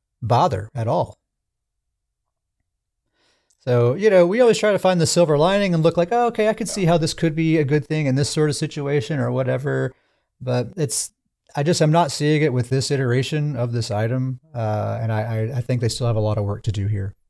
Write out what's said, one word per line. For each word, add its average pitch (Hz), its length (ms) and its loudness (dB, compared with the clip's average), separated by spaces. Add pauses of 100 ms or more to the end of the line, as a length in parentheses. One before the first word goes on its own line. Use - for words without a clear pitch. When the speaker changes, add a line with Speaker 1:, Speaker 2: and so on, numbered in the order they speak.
(220)
Speaker 1:
bother 117 540 0
at 113 120 -6
all. 139 300 -4 (2500)
So, 120 340 2
you 196 160 2
know, 180 160 8
we 202 160 2
always 226 160 6
try 208 140 2
to 190 80 2
find 185 200 2
the 160 80 2
silver 156 300 2
lining 185 360 2
and 160 100 2
look 165 120 2
like, 175 160 0
"Oh, 240 160 2
okay, 226 220 0
I 214 40 2
can 214 140 -6
Speaker 2:
Yeah. - 60 -8
Speaker 1:
see 196 120 -2
how 170 120 4
this 160 160 -2
could 160 220 -2
be 160 220 2
a 156 60 2
good 147 220 0
thing 156 220 -2
in 131 80 2
this 139 140 0
sort 151 200 0
of 143 60 -2
situation 147 640 -4
or 123 120 -2
whatever." 131 640 -2 (480)
But 123 340 -2
it's, - 380 -6 (420)
I 143 60 -2
just, 165 200 0
I'm 151 100 4
not 165 200 2
seeing 151 300 0
it 147 120 0
with 127 160 -2
this 135 200 -2
iteration 135 680 -2
of 120 160 -4
this 117 200 -4
item. 123 480 -2 (160)
Uh, 107 460 -4
and 113 100 -2
I, 107 100 -2
I, 113 360 -4
I 123 40 -2
think 123 200 -4
they 117 80 0
still 120 180 -4
have 117 80 0
a 110 60 0
lot 107 180 0
of 101 60 -2
work 101 180 -6
to - 80 -2
do 98 160 -2
here. 101 260 -4 (160)